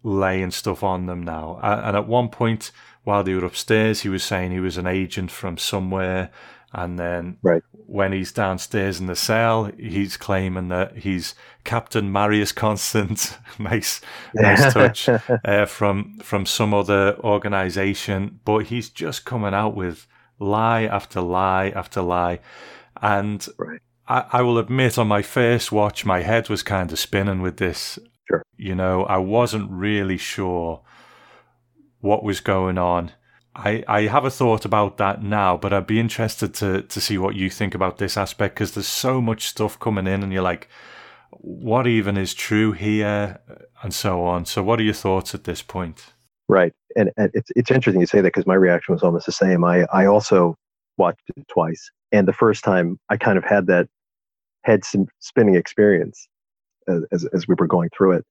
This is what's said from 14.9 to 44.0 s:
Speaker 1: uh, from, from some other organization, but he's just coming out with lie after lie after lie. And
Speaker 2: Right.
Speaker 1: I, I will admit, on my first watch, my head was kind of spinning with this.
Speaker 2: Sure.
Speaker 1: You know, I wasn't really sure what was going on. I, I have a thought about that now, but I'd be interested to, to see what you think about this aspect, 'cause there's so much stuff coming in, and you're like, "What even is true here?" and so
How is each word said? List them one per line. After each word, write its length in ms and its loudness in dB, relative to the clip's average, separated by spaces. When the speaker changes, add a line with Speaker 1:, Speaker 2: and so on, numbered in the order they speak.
Speaker 1:
uh, 580 2
from, 560 -2
from 240 -2
some 280 0
other 460 4
organization, 1200 -2
but 220 2
he's 220 -6
just 360 -8
coming 300 -4
out 220 -2
with 320 -8
lie 460 0
after 340 -4
lie 560 0
after 260 -6
lie. 380 -2
And 460 -2
Speaker 2:
Right. 220 -10
Speaker 1:
I, 240 0
I 100 4
will 160 2
admit, 400 0
on 80 2
my 160 2
first 480 0
watch, 340 0
my 180 0
head 260 0
was 160 -4
kind 260 -2
of 80 -8
spinning 440 -2
with 160 -4
this. 380 -4
Speaker 2:
Sure. 140 0
Speaker 1:
You 180 -8
know, 300 0
I 140 0
wasn't 520 0
really 480 -2
sure 600 -6
what 240 2
was 160 -2
going 380 0
on. 340 0
I, 300 -2
I 160 2
have 220 2
a 60 0
thought 340 2
about 340 0
that 240 -2
now, 340 2
but 160 -2
I'd 140 0
be 140 2
interested 540 -2
to, 280 -2
to 180 -10
see 180 -2
what 180 -2
you 120 -2
think 260 -4
about 240 -2
this 180 -4
aspect, 400 -4
'cause 160 -4
there's 160 -6
so 320 0
much 260 -2
stuff 320 -4
coming 300 -2
in, 160 -2
and 80 -6
you're 100 -2
like, 260 -2
"What 560 -2
even 300 2
is 180 -2
true 380 0
here?" 680 -2
and 120 -8
so 300 -2